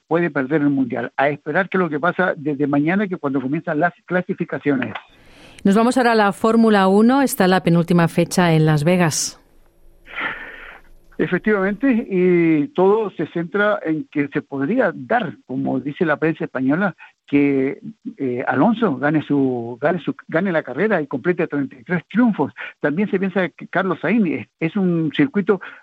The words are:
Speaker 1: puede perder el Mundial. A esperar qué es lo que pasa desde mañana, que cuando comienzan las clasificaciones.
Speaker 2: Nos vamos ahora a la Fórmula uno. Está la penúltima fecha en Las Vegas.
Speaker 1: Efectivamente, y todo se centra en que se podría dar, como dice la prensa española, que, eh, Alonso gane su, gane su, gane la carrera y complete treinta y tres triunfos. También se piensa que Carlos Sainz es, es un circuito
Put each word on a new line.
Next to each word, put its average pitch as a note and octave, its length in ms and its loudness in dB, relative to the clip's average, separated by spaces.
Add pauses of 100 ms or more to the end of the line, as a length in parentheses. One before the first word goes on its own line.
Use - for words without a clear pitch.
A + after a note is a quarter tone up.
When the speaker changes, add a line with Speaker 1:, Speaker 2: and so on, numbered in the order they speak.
Speaker 1:
puede E3+ 240 0
perder C#3+ 320 -2
el C#3+ 80 2
Mundial. B2+ 460 -2
A C3+ 120 2
esperar D#3 400 -4
qué - 80 -4
es F#3 60 2
lo E3 80 -2
que D3 80 -4
pasa F3 380 -2
desde C#3+ 320 -4
mañana, E3 400 0
que F3+ 80 -6
cuando C#3 240 -4
comienzan D3+ 400 -4
las E3+ 140 0 (100)
clasificaciones. C#3 880 -4 (720)
Speaker 2:
Nos G3 100 4
vamos A#3 220 2
ahora A#3+ 160 4
a - 20 2
la G#3 180 4
Fórmula A3 540 4
uno. A#3 360 4
Está G3+ 260 2
la F#3 140 4
penúltima E3+ 440 4
fecha E3+ 460 2
en D#3 140 4
Las D3+ 180 2
Vegas. F3 560 0 (1800)
Speaker 1:
Efectivamente, G3+ 920 0
y E3+ 580 2
todo G3 440 2
se D#3+ 160 -6
centra G3+ 540 -2
en D#3 280 -4
que C#3+ 180 -2
se D3 140 -4
podría E3+ 520 -2
dar, C#3+ 520 -4
como C3 340 -4
dice D#3 240 -4
la D3 140 0
prensa D#3+ 260 -2
española, C#3+ 500 -2 (320)
que, C#3+ 540 0 (380)
eh, B2+ 280 -4
Alonso F3 520 0
gane D3 240 0
su, B2 580 -2
gane E3 200 -2
su, C#3 140 -6 (140)
gane F3+ 240 -2
la D#3 100 0
carrera E3+ 380 -2
y C#3+ 60 -6
complete E3 400 -2
treinta C#3+ 280 -6
y B2+ 100 -20
tres F3 260 -4
triunfos. F#3 420 0 (280)
También D#3+ 300 -2
se F#3+ 80 -2
piensa F#3 300 -2
que - 180 -16
Carlos F3+ 360 -2
Sainz G3 260 0
es, C3 180 -6 (140)
es E3 160 -4
un E3+ 400 0
circuito F3+ 460 0 (200)